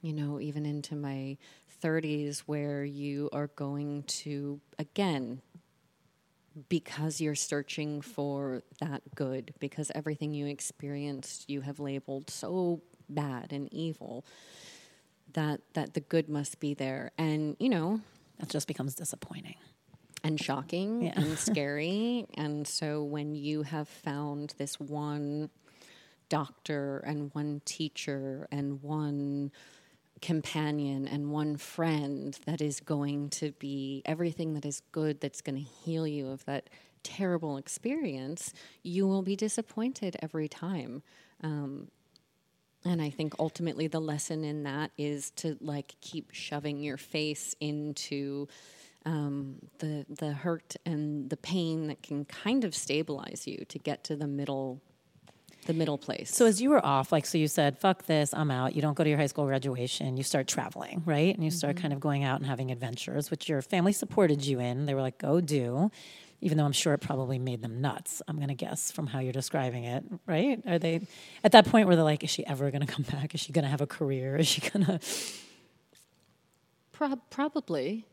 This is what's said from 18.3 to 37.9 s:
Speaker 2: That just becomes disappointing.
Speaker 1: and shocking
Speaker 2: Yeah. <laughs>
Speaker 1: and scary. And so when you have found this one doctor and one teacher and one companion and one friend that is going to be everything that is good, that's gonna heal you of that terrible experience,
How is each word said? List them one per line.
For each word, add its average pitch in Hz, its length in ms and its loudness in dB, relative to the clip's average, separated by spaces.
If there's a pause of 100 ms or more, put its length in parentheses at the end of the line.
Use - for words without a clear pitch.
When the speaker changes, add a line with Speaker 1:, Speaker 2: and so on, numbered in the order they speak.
Speaker 2:
That 165 100 -10
just - 180 -2
becomes 139 280 -4
disappointing. - 600 -10 (680)
Speaker 1:
and 156 160 0
shocking 180 640 -2
Speaker 2:
Yeah. - 100 -2
<laughs> - 60 -2
Speaker 1:
and 156 180 0
scary. 185 880 0 (100)
And 147 320 -2
so 151 360 -2
when 147 320 -4
you 151 280 -2
have 151 260 -4
found 147 680 -6
this - 220 -6
one 147 680 -4 (800)
doctor 139 760 -2
and 147 300 -4
one 147 300 -2
teacher 139 840 -6
and 139 300 -4
one 143 680 -2 (680)
companion 147 880 0
and 147 240 -2
one 151 260 0
friend 143 880 -2
that 160 160 -2
is 147 180 -2
going 143 500 -2
to 147 300 -4
be 139 460 -6
everything 160 500 -2
that 147 100 -6
is 143 160 -6 (100)
good, 151 300 0
that's - 200 -6
gonna 139 180 -4
heal 160 480 -4
you 143 220 -4
of 135 160 -10
that - 240 -6 (340)
terrible 165 540 0
experience, 160 960 -4 (300)